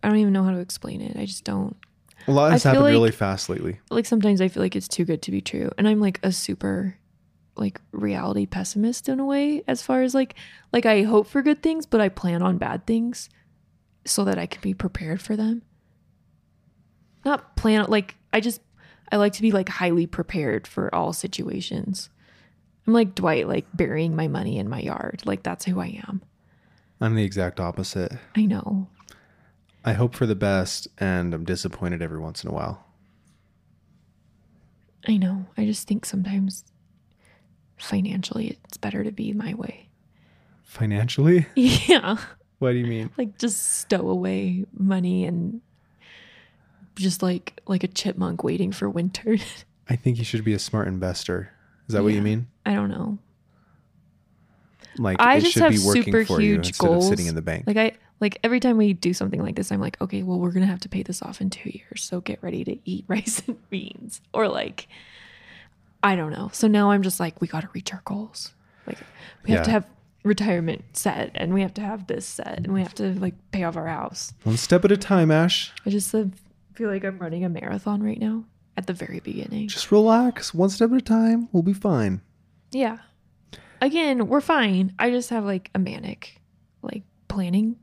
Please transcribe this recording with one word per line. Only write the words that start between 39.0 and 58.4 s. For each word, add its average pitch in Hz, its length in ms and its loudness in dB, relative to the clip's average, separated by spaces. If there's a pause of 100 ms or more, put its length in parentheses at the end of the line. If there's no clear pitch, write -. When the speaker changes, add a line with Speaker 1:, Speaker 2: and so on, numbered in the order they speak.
Speaker 1:
to 214 80 -6
be 214 200 -6
my 208 220 -6
way. - 340 -12 (760)
Speaker 2:
Financially? 123 840 2
Speaker 1:
<laughs> - 60 -4
Yeah. 254 600 4 (420)
Speaker 2:
What 127 140 2
do 123 60 2
you 120 80 0
mean? 113 300 -4
Speaker 1:
Like, 220 220 -6
just - 400 -2
stow 185 300 -2
away 185 560 -2 (120)
money 185 500 2
and 175 340 -4 (1400)
just, 190 260 -2
like, 180 460 -4
like 185 160 0
a 185 40 -2
chipmunk 180 540 -4
waiting 185 300 -2
for 180 180 -4
winter. 185 460 0 (260)
<laughs> - 260 -20
Speaker 2:
I 127 60 2
think 120 240 0
you 117 60 -2
should 110 200 -4
be 110 100 2
a 98 40 0
smart 101 300 -2
investor. 92 640 -4 (340)
Is 110 80 -6
that 101 80 2
what 107 60 4
you 107 80 4
Speaker 1:
Yeah. 101 80 0
Speaker 2:
mean? 110 240 0 (180)
Speaker 1:
I 208 80 0
don't 202 160 -2
know. 208 280 -6 (1800)
Speaker 2:
Like, 104 220 0
Speaker 1:
I 247 160 8
Speaker 2:
it - 60 6
Speaker 1:
just 349 100 4
Speaker 2:
should - 100 4
Speaker 1:
have 311 100 8
Speaker 2:
be 214 60 4
working 202 240 4
Speaker 1:
super 220 220 4
Speaker 2:
for 190 160 2
you 208 140 4
Speaker 1:
huge 170 140 0
Speaker 2:
instead 127 200 0
of 165 60 6
Speaker 1:
goals. 180 140 4
Speaker 2:
sitting 202 180 2
in 82 100 -2
the 160 60 -4
bank. 160 260 -4
Speaker 1:
Like, 208 80 2
I, 220 160 2 (280)
like, 208 220 0